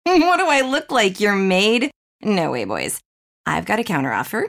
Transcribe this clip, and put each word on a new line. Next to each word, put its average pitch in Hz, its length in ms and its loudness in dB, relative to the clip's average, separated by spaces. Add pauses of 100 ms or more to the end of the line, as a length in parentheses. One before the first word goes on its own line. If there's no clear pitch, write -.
What 349 320 4
do 370 100 0
I 294 140 2
look 269 320 -2
like, 208 280 2
your 208 140 2
maid? 196 560 2 (320)
No 180 300 0
way, 120 120 -4
boys. 95 360 -6 (440)
I've 160 200 -2
got 208 160 -2
a 233 40 -2
counteroffer. 139 640 -4